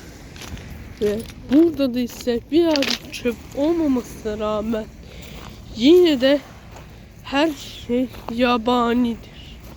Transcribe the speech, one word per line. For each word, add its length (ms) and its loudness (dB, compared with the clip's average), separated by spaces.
Ve 180 0
burada 420 4
da 60 -2
ise 400 -2
birazcık 640 2
çöp 220 -4
olmamasına 840 0
rağmen 460 -2
yine 460 8
de 180 6
her 260 0
şey 200 0
yabanidir. 1200 0